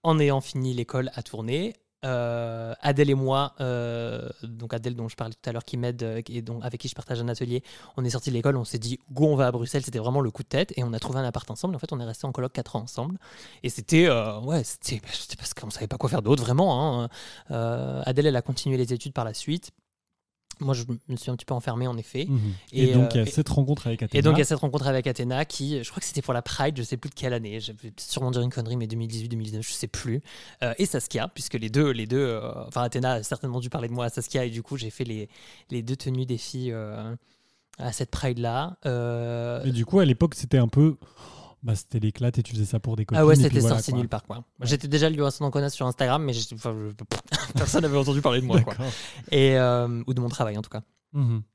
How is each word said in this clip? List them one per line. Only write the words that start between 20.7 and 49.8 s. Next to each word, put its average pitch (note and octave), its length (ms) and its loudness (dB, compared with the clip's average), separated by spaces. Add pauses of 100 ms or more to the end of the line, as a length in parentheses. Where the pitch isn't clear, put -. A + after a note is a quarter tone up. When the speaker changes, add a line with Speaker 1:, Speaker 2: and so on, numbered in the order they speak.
Speaker 1:
je A#2+ 100 -2 (240)
me B2+ 80 -4
suis - 160 -6
un B2 60 -4
petit - 80 -12
peu - 80 -4
enfermé, B2 340 -2
en A#2+ 100 -4
effet. C#3 300 -6
Speaker 2:
Mhm. C3+ 120 2 (340)
Et B2+ 160 6
Speaker 1:
Et, B2+ 40 4
Speaker 2:
donc, B2+ 120 8
Speaker 1:
euh, A#2 80 0
Speaker 2:
il A#2+ 40 4
y - 40 6
a - 20 4
Speaker 1:
et G#2+ 80 0
Speaker 2:
cette - 160 2
rencontre C#3 400 2
avec A#2 140 -2
Speaker 1:
et A2+ 40 -2
Speaker 2:
Athéna. - 180 4
Speaker 1:
donc, D#3 120 10
il C#3+ 40 6
y - 20 6
a C3+ 40 6
cette D3+ 140 0
rencontre C3+ 280 0
avec C3 200 2
Athéna B2+ 380 0
qui, C#3 360 -4
je - 80 -8
crois - 120 -10
que - 40 -8
c'était - 160 -4
pour C3 120 -2
la A#2+ 80 0
Pride, D3 360 0
je A#2+ 60 -4
sais A#2+ 140 -4
plus C#3+ 120 -10
de - 60 -14
quelle B2+ 160 -4
année, A2+ 300 -4
je A2 100 -10
vais G#2+ 260 -16
sûrement C3 320 -4
dire B2 120 0
une B2 80 0
connerie, A#2+ 260 -4
mais A#2 100 -2
deux A2+ 120 -4
mille A2+ 100 -2
dix-huit, A2+ 220 -6
deux A#2 80 -2
mille A2 140 -4
dix-neuf, A2 140 -6
je - 60 -8
sais - 160 -6
plus. B2 340 -4 (400)
Euh, A#2+ 160 -2
et G3 80 2
Saskia, - 440 -2
puisque - 240 -10
les A2+ 160 -4
deux, C#3 220 4
les A2+ 160 -4
deux, B2+ 120 0
euh... A#2 320 -2 (160)
enfin, B2 140 -2
Athéna B2 320 0
a A2 100 -2
certainement B2 380 -4
dû B2 80 -8
parler A#2+ 180 -4
de A#2 60 -6
moi B2 100 -4
à A#2 60 -2
Saskia, B2+ 340 -4
et B2 60 -2
du A#2 120 -8
coup, - 140 -8
j'ai A#2 140 -8
fait B2 160 -6
les, G#2+ 240 -8 (400)
les B2 120 -4
deux B2 140 -4
tenues C3 300 -4
des B2+ 120 -4
filles, B2+ 360 -6
euh, A2 420 -8 (600)
à A#2+ 160 -6
cette - 180 -6
Pride-là. B2 640 -2 (100)
Euh, A#2+ 800 -2
Speaker 2:
Et C3+ 80 0
du A#2 140 2
coup, G3 140 6
à F#3 60 8
l'époque, D3 300 4
c'était C3 220 2
un A#2+ 100 8
peu, D3 300 6 (640)
bah, A2+ 120 0
c'était - 240 -4
l'éclate A#2+ 380 2
et A2+ 60 2
tu - 100 -6
faisais G#2+ 120 2
ça A2+ 160 0
pour A2+ 160 -2
des G#2+ 80 0
copines, D#3 160 4
Speaker 1:
Ah D#3 40 10
ouais, D3+ 100 12
Speaker 2:
et - 20 8
puis C3 80 10
Speaker 1:
c'était A#2 140 4
Speaker 2:
voilà, A2+ 160 6
Speaker 1:
sorti A2+ 160 0
Speaker 2:
quoi. B2 80 2
Speaker 1:
nulle A#2+ 100 0
part, G#2+ 140 -4
quoi. - 140 -12 (220)
Speaker 2:
Ouais. A#2+ 80 -2
Speaker 1:
J'étais C#3+ 220 2
déjà D3+ 200 4
le D#3+ 60 0
garçon C#3+ 360 0
qu'on C#3+ 120 2
a C#3+ 60 0
sur C3 180 -2
Instagram, B2+ 360 2
mais C3 100 0
j'étais, A2+ 220 -4
enfin, A2+ 220 -6
je, G#2+ 160 -8 (380)
<laughs> - 240 -4
personne C#3 260 4
n'avait C#3+ 160 2
entendu C#3 240 2
parler C3 200 4
de B2+ 40 -2
moi, B2 160 6
quoi. A2+ 140 0
Speaker 2:
D'accord. B2+ 160 -6 (400)
Speaker 1:
Et, C3+ 260 6
euh... A#2+ 500 2